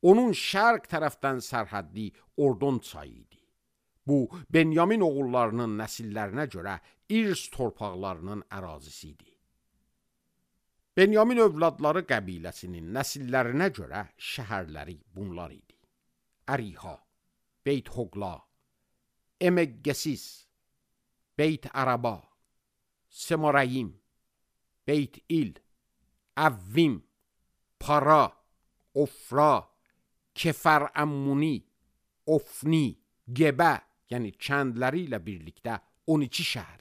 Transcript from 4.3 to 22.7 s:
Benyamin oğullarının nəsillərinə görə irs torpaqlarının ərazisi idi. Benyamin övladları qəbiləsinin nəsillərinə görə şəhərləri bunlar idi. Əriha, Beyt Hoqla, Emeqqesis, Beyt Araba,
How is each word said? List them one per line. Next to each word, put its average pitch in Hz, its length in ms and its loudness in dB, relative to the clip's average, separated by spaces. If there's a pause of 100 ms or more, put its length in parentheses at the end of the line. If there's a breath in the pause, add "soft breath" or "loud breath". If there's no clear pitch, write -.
Benyamin 165 560 4
oğullarının 120 760 0
nəsillərinə 110 720 -8
görə 92 280 -10 (300 soft breath)
irs 214 400 0
torpaqlarının 98 1000 -8
ərazisi 78 680 -16
idi. - 160 -20 (1700)
Benyamin 214 440 4
övladları 160 640 2
qəbiləsinin 90 880 -6
nəsillərinə 131 800 -2
görə 95 320 -12 (160)
şəhərləri 82 880 -10
bunlar 87 500 -12
idi. - 240 -20 (680)
Əriha, 107 500 -8 (680)
Beyt 139 240 -2
Hoqla, 98 460 -8 (1080)
Emeqqesis, 151 840 0 (1120)
Beyt 156 320 0
Araba, 123 480 -2 (880)